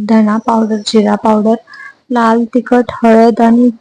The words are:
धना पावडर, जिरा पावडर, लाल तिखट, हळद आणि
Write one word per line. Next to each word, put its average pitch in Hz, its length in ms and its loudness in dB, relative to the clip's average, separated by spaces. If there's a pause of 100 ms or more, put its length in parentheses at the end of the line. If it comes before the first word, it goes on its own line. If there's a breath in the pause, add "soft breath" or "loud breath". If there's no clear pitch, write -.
धना 220 280 2
पावडर, 220 380 -4
जिरा 208 400 -2
पावडर, 214 400 0 (560 loud breath)
लाल 233 340 0
तिखट, 247 380 -2 (200)
हळद 226 380 2
आणि 233 280 2 (120)